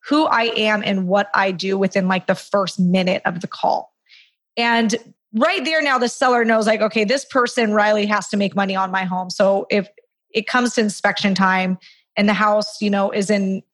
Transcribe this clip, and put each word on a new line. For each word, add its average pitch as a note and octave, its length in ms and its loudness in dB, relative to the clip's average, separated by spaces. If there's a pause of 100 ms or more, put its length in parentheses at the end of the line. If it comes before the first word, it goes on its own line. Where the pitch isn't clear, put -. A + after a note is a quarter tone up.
who D4+ 180 2
I A3+ 200 0 (100)
am G#3+ 280 0
and F#3+ 220 -2
what G3+ 260 0
I G3 200 0
do F#3+ 260 -4
within, F#3+ 300 0
like, F#3 180 0
the F#3 80 0
first F#3+ 460 -4
minute F3+ 440 2
of F3+ 160 -4
the - 60 -10
call. - 480 -4 (640)
And A#3 400 0 (360)
right D4 320 0
there D#4+ 160 0
now, C#4+ 160 0
the A#3+ 120 0
seller B3 360 2
knows, A3 220 2
like, A3 140 2
"Okay, G#3+ 240 0
this C4 200 0
person, A#3+ 480 0
Riley, G#3 340 2
has G#3 240 -2
to G#3+ 60 -2
make G3+ 200 0
money G3 180 0
on F#3+ 160 -2
my F#3+ 140 -2
home." F3+ 260 -6
So G3 400 2
if G3+ 160 0 (480)
it A3 140 -4
comes B3 260 0
to B3 60 0
inspection G3+ 560 0
time F#3 420 0 (380)
and G#3 120 2
the G#3 60 4
house, G#3+ 480 0
you G#3 80 0
know, G3 220 0
is G3+ 180 -2
in F#3+ 320 0 (120)